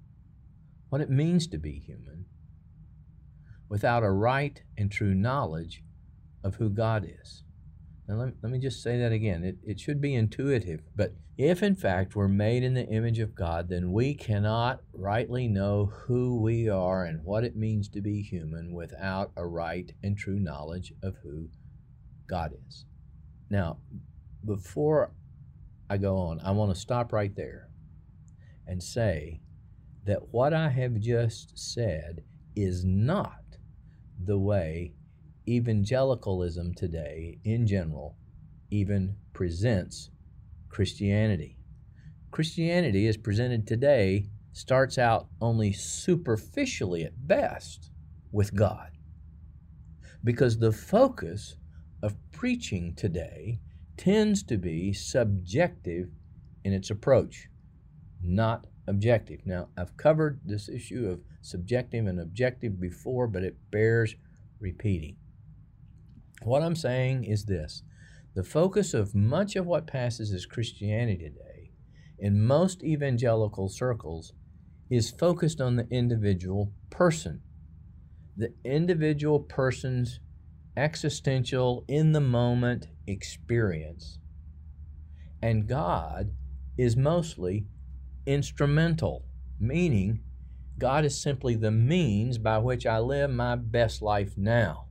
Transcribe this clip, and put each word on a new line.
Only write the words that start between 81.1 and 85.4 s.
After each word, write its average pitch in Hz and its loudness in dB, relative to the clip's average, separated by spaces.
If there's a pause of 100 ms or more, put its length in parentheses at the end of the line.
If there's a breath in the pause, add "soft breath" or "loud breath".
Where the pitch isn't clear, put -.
in-the-moment 123 4 (200)
experience. 95 -2 (1200 loud breath)